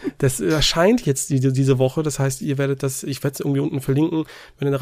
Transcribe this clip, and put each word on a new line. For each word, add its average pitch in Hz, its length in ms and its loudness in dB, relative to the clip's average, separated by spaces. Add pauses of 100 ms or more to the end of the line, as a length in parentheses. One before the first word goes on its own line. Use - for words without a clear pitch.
(200)
das 131 200 0
erscheint 170 680 2
jetzt - 260 -2
diese, 135 200 2
diese 135 280 2
Woche. 131 240 0
Das 151 160 -4
heißt, 135 240 -2
ihr 139 160 -2
werdet 139 240 -2
das, 135 200 -4
ich 139 200 -8
werd's 139 160 -4
irgendwie 139 200 0
unten 143 220 -2
verlinken, 156 440 0 (320)
wenn 139 100 -2
ihr 139 40 2
da 139 100 0